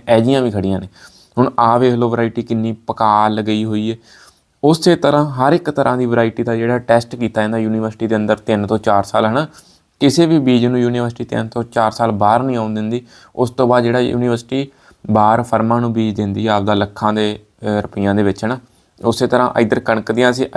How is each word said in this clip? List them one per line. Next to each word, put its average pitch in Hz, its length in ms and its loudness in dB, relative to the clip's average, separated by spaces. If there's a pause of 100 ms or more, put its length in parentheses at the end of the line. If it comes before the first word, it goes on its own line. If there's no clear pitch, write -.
ਇਹੋ 117 100 6
ਜਿਹੀਆਂ 131 220 2
ਵੀ 120 100 0
ਖੜੀਆਂ 95 280 -2
ਨੇ। 95 80 -10 (500)
ਹੁਣ 123 220 2
ਆਹ 120 200 4
ਵੇਖ 127 140 4
ਲਓ 120 160 0
ਵੈਰਾਈਟੀ 117 320 -2
ਕਿੰਨੀ 113 300 -4
ਪਕਾ 107 560 0
ਲਗਾਈ 107 380 -2
ਹੋਈ 110 260 -2
ਹੈ। 113 60 -8 (640)
ਉਸੇ 165 320 4
ਤਰ੍ਹਾਂ 147 340 2
ਹਰ 135 240 2
ਇੱਕ 170 160 -2
ਤਰ੍ਹਾਂ 131 280 0
ਦੀ 127 80 0
ਵੈਰਾਈਟੀ 117 380 0
ਦਾ 117 120 -2
ਜਿਹੜਾ 117 220 0
ਟੈਸਟ 120 380 0
ਕੀਤਾ 110 260 -4
ਜਾਂਦਾ 110 160 -2
ਯੂਨੀਵਰਸਿਟੀ 110 500 -4
ਦੇ 110 80 0
ਅੰਦਰ 107 220 0
ਤਿੰਨ 104 300 -2
ਤੋਂ 107 100 0
ਚਾਰ 101 260 0
ਸਾਲ, 110 220 -2
ਹੈ 110 60 0
ਨਾ। 147 160 -2 (520)
ਕਿਸੇ 143 260 4
ਵੀ 160 140 2
ਬੀਜ 123 260 2
ਨੂੰ 123 140 0
ਯੂਨੀਵਰਸਿਟੀ 120 440 -2
ਤਿੰਨ 117 240 -6
ਤੋਂ 117 160 -6
ਚਾਰ 113 280 0
ਸਾਲ 117 200 -2
ਬਾਹਰ 104 320 2
ਨਹੀਂ 131 140 -2
ਆਉਣ 110 160 -4
ਦਿੰਦੀ। 110 320 -4 (300)
ਉਸ 120 140 0
ਤੋਂ 123 180 0
ਬਾਅਦ 123 160 4
ਜਿਹੜਾ 117 160 2
ਯੂਨੀਵਰਸਿਟੀ 123 720 -2 (400)
ਬਾਹਰ 107 300 4
ਫਰਮਾਂ 117 400 0
ਨੂੰ 117 120 -2
ਬੀਜ 110 220 -2
ਦਿੰਦੀ 104 320 -4
ਆ 107 80 2
ਆਪਦਾ 104 180 0
ਲੱਖਾਂ 104 400 -2
ਦੇ, 104 260 -2 (240)
ਅ, 104 180 -2
ਰੁਪਈਆਂ 101 340 -2
ਦੇ 104 80 2
ਵਿੱਚ, 98 200 -2
ਹੈ 110 60 -4
ਨਾ। 131 100 -6 (460)
ਉਸੇ 117 220 0
ਤਰ੍ਹਾਂ 123 320 0
ਇੱਧਰ 120 200 2
ਕਣਕ 110 320 -4
ਦੀਆਂ 123 220 2
ਸੀ, 131 120 -2 (120)